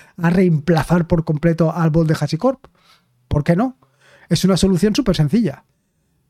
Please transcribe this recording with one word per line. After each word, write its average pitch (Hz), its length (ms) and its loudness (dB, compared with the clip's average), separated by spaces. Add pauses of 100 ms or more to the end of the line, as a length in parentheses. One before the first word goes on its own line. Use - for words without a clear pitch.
(180)
a 170 120 -2
reemplazar 170 800 0
por 165 180 0
completo 160 460 0
al 165 180 -2
bot 165 180 2
de 156 120 0
HashiCorp? 165 460 -4 (640)
¿Por 147 160 -2
qué 170 120 0
no? 247 220 -2 (520)
Es 175 160 0
una 185 120 2
solución 196 380 2
súper 196 200 0
sencilla. 160 500 -2 (640)